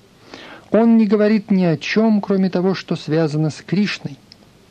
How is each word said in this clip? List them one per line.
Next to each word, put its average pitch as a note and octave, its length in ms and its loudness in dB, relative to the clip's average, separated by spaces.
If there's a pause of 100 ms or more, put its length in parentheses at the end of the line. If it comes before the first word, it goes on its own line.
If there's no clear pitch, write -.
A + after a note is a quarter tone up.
(720)
Он A#3 260 4
не A3+ 80 6
говорит G#3 460 2
ни F#3 140 2
о E3 120 2
чём, G#3+ 460 0
кроме F#3+ 260 0
того, F3+ 240 0
что - 240 -6
связано D#3 540 -2
с - 100 -14
Кришной, E3 560 -4 (540)